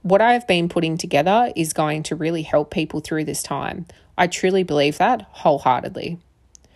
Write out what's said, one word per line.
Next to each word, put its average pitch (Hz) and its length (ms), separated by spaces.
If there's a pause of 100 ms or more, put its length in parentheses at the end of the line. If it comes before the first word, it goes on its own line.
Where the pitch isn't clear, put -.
What 196 200
I 240 120
have 240 140
been 170 220
putting 165 280
together 190 580
is 160 180
going 156 300
to 156 120
really 160 280
help 151 280
people 156 300
through 156 240
this - 180
time. - 420 (320)
I 180 100
truly 185 360
believe 147 340
that 220 340
wholeheartedly. 151 840 (580)